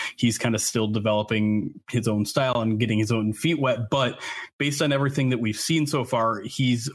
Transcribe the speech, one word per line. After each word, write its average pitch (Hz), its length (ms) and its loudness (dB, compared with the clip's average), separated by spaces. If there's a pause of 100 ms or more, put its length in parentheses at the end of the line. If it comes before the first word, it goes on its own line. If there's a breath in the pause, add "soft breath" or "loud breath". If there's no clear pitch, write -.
(160 loud breath)
He's 117 220 2
kinda 117 220 0
still 110 280 0
developing 107 920 0 (120)
his 113 180 -2
own 107 160 2
style 127 380 0
and 110 180 0
getting 110 180 2
his 107 140 0
own 107 220 0
feet 156 260 0
wet. 120 300 0
But 127 280 0 (420 loud breath)
based 143 220 0
on 143 120 2
everything 139 380 2
that 123 80 0
we've 110 200 -2
seen 160 280 2
so 139 180 0
far, 113 380 0
he's 123 520 0